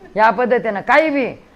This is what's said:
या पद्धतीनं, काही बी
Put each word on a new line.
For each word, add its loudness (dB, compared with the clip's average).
या 4
पद्धतीनं, -2
काही 2
बी -2